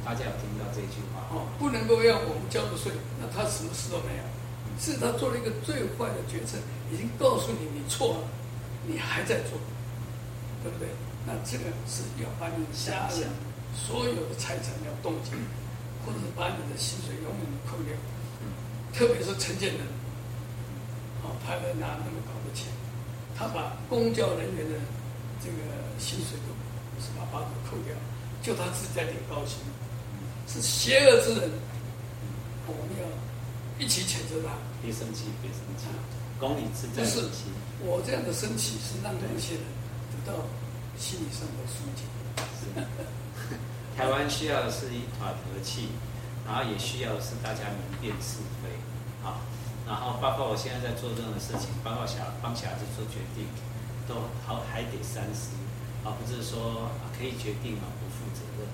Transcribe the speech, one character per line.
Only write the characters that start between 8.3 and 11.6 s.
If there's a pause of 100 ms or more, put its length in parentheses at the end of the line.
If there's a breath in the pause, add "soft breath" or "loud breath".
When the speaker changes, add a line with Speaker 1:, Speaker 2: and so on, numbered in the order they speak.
Speaker 2:
你
还
在
做， (1040)
对
不
对？ (400)
那
这
个 (160)